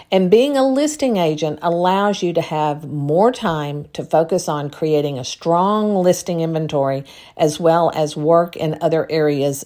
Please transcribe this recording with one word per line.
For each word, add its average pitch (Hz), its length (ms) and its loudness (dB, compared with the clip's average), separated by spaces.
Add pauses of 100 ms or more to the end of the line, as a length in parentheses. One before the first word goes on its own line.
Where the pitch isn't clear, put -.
(100)
And 185 200 2
being 262 260 4
a 269 100 4
listing 269 500 0
agent 156 460 0
allows 185 600 0
you 175 100 -2
to 170 80 0
have 151 480 -4
more 151 440 2
time 147 600 -6
to 143 120 -8
focus 165 440 0
on 147 220 -4
creating 147 480 -2
a 120 60 -8
strong 202 720 0
listing 180 440 0
inventory 151 640 -2 (320)
as 151 220 0
well 165 360 2
as 151 220 -2
work 165 400 2
in 156 240 -4
other 160 300 0
areas 143 560 0